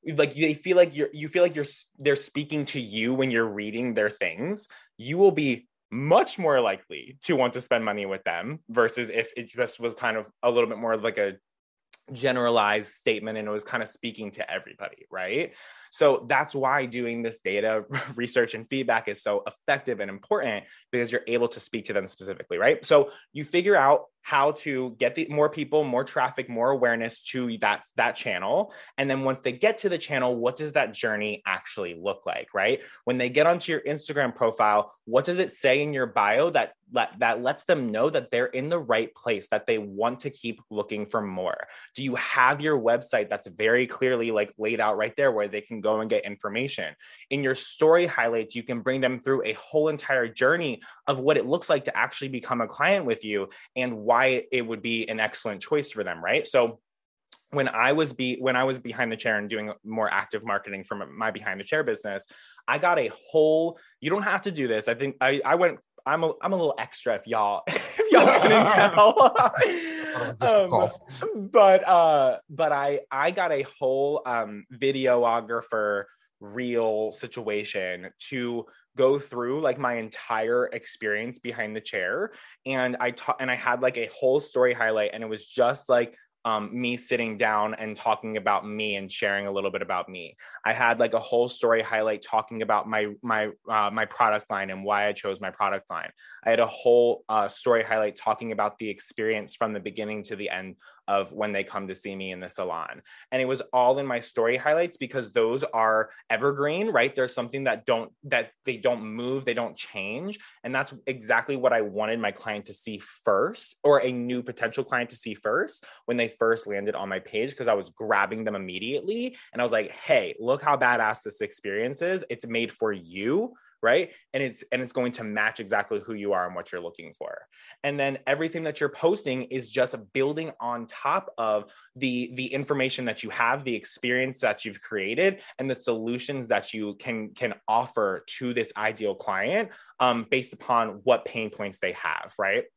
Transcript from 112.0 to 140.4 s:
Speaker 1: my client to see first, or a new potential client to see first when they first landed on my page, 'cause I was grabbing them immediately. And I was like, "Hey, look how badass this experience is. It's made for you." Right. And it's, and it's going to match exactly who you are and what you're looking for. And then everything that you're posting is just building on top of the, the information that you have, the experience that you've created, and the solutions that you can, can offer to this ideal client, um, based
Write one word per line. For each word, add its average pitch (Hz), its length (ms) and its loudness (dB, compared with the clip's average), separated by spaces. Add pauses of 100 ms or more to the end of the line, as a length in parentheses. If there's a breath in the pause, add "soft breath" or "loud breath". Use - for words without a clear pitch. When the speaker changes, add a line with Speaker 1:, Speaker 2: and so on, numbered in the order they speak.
Speaker 1:
my 104 120 -2
client 104 360 -10
to 101 60 -18
see 107 280 -12 (240)
first, 117 580 0
or 143 180 6
a 127 100 0
new 123 300 -4
potential 120 440 -4
client 120 240 -2
to - 80 -18
see 110 160 -12
first 143 500 -4 (220 loud breath)
when 120 120 -2
they 117 120 0
first 113 360 0
landed 101 300 -4
on 98 140 -6
my 95 100 -4
page, 113 380 -6
'cause 120 100 -2
I 113 60 4
was 98 160 -2
grabbing 110 560 0
them 107 100 -4
immediately. 123 800 -6 (160 loud breath)
And 120 100 -4
I 123 40 2
was 117 80 0
like, 110 180 0
"Hey, 107 480 0
look 127 220 0
how 143 160 2
badass 117 460 2
this - 180 -10
experience 107 600 -4
is. 180 280 -2
It's 123 180 -8
made 117 240 -2
for 107 220 -2
you." 101 600 -4 (300 soft breath)
Right. 151 280 4 (200 soft breath)
And 135 120 -2
it's, 123 280 -8
and 123 80 0
it's 123 140 -6
going 123 200 0
to 117 100 -10
match 107 360 -2
exactly 104 400 -2
who 113 140 -10
you 101 200 -2
are 90 120 0
and 90 80 -10
what 87 180 -12
you're 90 100 -8
looking 85 320 -14
for. - 340 -14 (360 soft breath)
And 143 160 -2
then 139 280 0
everything 160 380 -2
that 151 140 -6
you're 143 100 0
posting 147 560 -2
is 123 260 -8
just 127 240 0 (180)
building 147 460 -2
on 120 260 -6
top 160 540 -4
of 107 260 0 (300 soft breath)
the, 123 400 -4
the 127 180 -6
information 131 520 -2
that 110 180 -6
you 107 80 -10
have, 127 320 0
the 127 100 -4
experience 127 680 -4
that 110 240 0
you've 98 140 -12
created, 127 640 -2 (160 loud breath)
and 135 100 -6
the 131 60 -2
solutions 120 760 -4
that 110 260 -2
you 104 240 -6
can, 110 340 -8
can 117 220 -4 (120)
offer 110 560 0 (140)
to 123 160 -6
this 117 240 -2
ideal 107 380 -2
client, 135 540 -2 (300 loud breath)
um, 117 300 2
based 131 240 -2